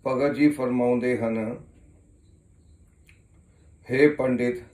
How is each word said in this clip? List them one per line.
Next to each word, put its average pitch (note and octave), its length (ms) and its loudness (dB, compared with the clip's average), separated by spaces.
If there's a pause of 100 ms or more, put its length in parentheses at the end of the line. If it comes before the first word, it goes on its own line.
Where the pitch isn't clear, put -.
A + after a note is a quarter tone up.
ਭਗਤ C3 280 0
ਜੀ D3+ 140 4
ਫਰਮਾਉਂਦੇ B2 680 0
ਹਨ, A2+ 420 -4 (2250)
ਹੇ D3 160 6
ਪੰਡਿਤ B2 560 0 (100)